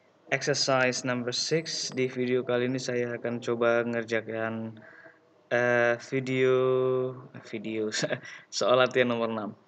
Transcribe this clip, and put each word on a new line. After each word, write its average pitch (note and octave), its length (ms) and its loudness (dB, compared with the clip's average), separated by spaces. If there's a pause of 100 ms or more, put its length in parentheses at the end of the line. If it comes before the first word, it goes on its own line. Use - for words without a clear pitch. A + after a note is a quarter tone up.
(300)
exercise C3 720 2
number B2 320 -2
six. - 560 -2
Di B2+ 160 -2
video B2+ 400 0
kali B2 240 0
ini C3 80 -2
saya A#2+ 400 -4
akan A#2+ 240 -4
coba A#2 400 2
mengerjakan, A2+ 960 -4 (720)
uh, A#2+ 480 4 (160)
video, C3 400 2 (960)
video, A2 400 -4 (320)
<laughs> - 320 -18
soal A2+ 240 4
latihan B2 320 4
nomor A#2 240 0
enam. G#2+ 240 -6 (100)